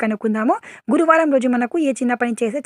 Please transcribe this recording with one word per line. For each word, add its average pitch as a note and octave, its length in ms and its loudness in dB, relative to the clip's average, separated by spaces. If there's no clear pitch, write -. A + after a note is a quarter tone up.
కనుక్కుందాము. A3 520 -2
గురువారం D#4+ 440 4
రోజు B3+ 220 2
మనకు B3 220 -2
ఏ C4+ 120 0
చిన్న B3 220 -2
పని A#3+ 200 -2
చేస్తే A#3 240 -4